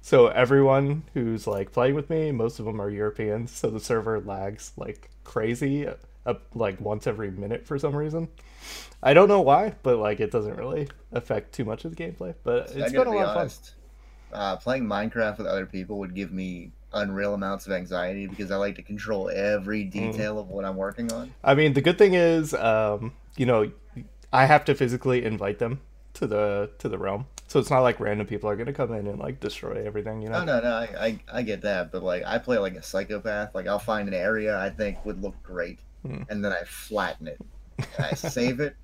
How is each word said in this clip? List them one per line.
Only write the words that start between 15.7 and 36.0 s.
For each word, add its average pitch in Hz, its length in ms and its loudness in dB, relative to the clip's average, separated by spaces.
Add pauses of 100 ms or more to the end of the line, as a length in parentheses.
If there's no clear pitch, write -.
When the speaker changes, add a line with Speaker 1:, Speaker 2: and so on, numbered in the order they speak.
Speaker 2:
would 92 160 -8
give 95 180 -6
me 92 380 -8 (220)
unreal 101 420 -2
amounts 98 320 -4
of 98 60 -4
anxiety 92 560 -4
because 95 240 -8
I 98 40 -2
like 101 200 -2
to - 60 -16
control 101 460 -4
every 104 560 -2
Speaker 1:
Mm. 95 60 -8
Speaker 2:
detail 107 480 -4
of 101 120 -8
what 98 140 -6
I'm 95 120 -4
working 104 360 -4
on. 120 300 -8
Speaker 1:
I 135 140 6
mean, 151 180 6
the 139 80 4
good 175 160 4
thing 196 160 8
is, 165 400 4
um, 110 580 2 (240)
you 135 80 2
know, 113 260 4 (640)
I 131 140 8
have 147 200 8
to 143 80 4
physically 123 500 0
invite 104 340 -2
them 120 220 -2 (340)
to - 120 -4
the, 104 520 0
to - 100 -6
the 98 100 -4
realm. 101 280 -4 (220)
So 143 120 4
it's - 100 -2
not 131 100 4
like 123 200 4
random 104 260 -2
people 107 240 -4
are 104 60 0
gonna 117 160 -6
come 123 200 -2
in 104 140 -6
and, 101 120 -6
like, 135 220 -6
destroy - 460 -6
everything, 107 360 -6
you 107 80 -8
know? 113 120 -2
Speaker 2:
No, 147 160 0
no, 113 40 0
no, 120 120 0
I, 113 140 -4 (180)
I, 110 140 -4 (120)
I 120 100 -4
get 104 200 -4
that, 95 300 -2
but, 92 100 -6
like, 90 240 -2
I 110 120 -2
play 120 200 0
like 95 160 -2
a - 80 -14
psychopath. 104 720 -4
Like, 92 140 -4
I'll 101 100 0
find 104 300 -2
an 95 60 -6
area 107 440 0
I 98 120 -2
think 101 340 -6
would 95 180 -8
look 98 200 -8
great, 90 360 -8 (260)